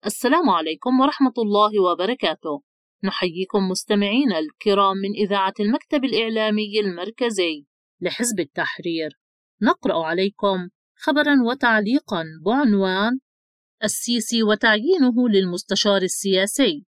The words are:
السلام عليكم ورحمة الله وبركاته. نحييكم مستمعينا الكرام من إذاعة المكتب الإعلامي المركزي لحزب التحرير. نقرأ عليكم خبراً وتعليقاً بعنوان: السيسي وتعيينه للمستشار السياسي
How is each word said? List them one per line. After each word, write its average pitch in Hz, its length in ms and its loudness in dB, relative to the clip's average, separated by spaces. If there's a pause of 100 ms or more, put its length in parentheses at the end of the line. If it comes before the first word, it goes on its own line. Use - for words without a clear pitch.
السلام 262 440 0
عليكم 170 500 0
ورحمة 269 380 2
الله 208 440 2
وبركاته. 170 800 -2 (420)
نحييكم 190 680 -2
مستمعينا 208 680 0
الكرام 196 580 0
من 196 280 -2
إذاعة 190 340 0
المكتب 247 460 0
الإعلامي 214 760 0
المركزي 185 840 -2 (360)
لحزب 202 380 -4
التحرير. 165 800 -6 (420)
نقرأ 196 440 0
عليكم 185 640 -2 (260)
خبراً 294 400 0 (120)
وتعليقاً 220 760 0 (220)
بعنوان: 208 760 2 (640)
السيسي 226 600 -2
وتعيينه 233 840 2
للمستشار 190 720 0
السياسي 196 840 0 (100)